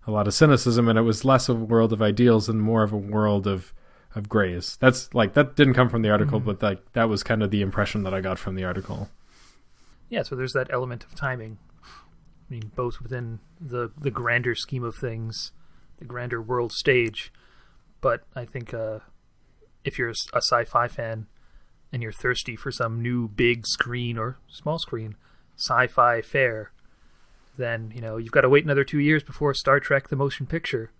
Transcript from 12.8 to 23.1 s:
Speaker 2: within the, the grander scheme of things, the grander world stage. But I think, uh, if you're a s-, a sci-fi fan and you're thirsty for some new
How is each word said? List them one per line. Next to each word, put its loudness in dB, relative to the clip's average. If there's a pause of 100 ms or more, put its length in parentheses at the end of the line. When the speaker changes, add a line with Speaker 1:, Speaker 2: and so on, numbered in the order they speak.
Speaker 2:
within -8 (200)
the, -6
the -4
grander -2
scheme -8
of -6
things, -8 (480)
the -18
grander -8
world -2
stage. 0 (680)
But 0 (100)
I -8
think, -10
uh, -6 (840)
if -6
you're -4
a -6
s-, -8
a 0
sci-fi 0
fan -8 (640)
and -6
you're -8
thirsty -4
for -8
some -4
new -2